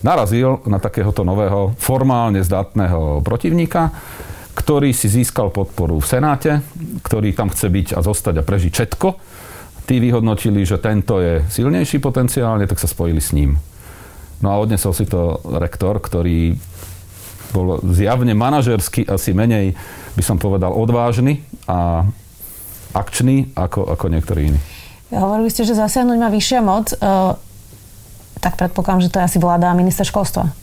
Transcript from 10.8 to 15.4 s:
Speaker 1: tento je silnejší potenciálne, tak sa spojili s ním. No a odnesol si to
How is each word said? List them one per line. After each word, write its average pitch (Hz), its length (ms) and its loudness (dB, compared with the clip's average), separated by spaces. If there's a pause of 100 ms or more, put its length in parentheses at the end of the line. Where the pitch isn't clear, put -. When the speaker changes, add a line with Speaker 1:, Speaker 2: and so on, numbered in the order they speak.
Speaker 1:
tento 107 400 0
je 85 320 2
silnejší 143 480 0
potenciálne, 123 640 0
tak 95 160 -2
sa - 80 -2
spojili 85 320 0
s - 160 -2
ním. 71 240 2 (800)
No 98 160 2
a 104 80 2
odnesol 101 320 0
si - 80 0
to 85 400 -2 (160)